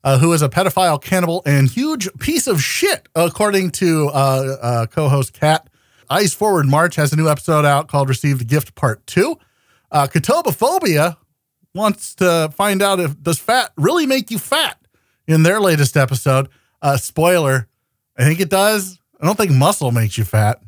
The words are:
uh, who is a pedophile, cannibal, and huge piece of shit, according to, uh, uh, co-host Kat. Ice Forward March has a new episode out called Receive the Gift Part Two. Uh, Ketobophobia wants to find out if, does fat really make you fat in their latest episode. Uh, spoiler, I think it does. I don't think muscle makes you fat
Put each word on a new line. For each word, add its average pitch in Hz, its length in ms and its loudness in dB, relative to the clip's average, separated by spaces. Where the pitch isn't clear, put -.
uh, 135 140 2
who 165 140 4
is 160 100 2
a 143 60 0
pedophile, 180 540 0
cannibal, 175 420 -2
and 139 240 2
huge 254 400 -4
piece 311 260 -2
of 170 160 0
shit, - 540 -2
according 185 560 0
to, 160 380 0
uh, 135 520 0
uh, 117 240 -2
co-host 143 460 -2
Kat. - 360 0
Ice 180 240 0
Forward 190 340 0
March 156 280 2
has 147 180 0
a 151 40 -2
new 160 120 0
episode 151 360 0
out 143 240 2
called 139 200 -2
Receive 135 300 -2
the 120 60 -6
Gift 143 320 -2
Part 117 320 -4
Two. 277 280 -2
Uh, 143 160 2
Ketobophobia 214 1080 0
wants 202 420 -4
to 165 380 0
find 196 280 0
out 196 180 0
if, 151 200 -6
does 156 200 -2
fat 240 360 -2
really 285 300 0
make 262 240 -2
you 226 80 -6
fat - 400 -4
in 160 160 4
their 185 180 4
latest 156 360 2
episode. 135 520 0
Uh, 139 160 0
spoiler, 156 720 0
I 123 80 -2
think 160 140 2
it 180 120 -2
does. 196 500 0
I 147 60 -2
don't 208 100 0
think 202 160 0
muscle 135 400 2
makes 113 260 -2
you 110 60 -2
fat 107 440 0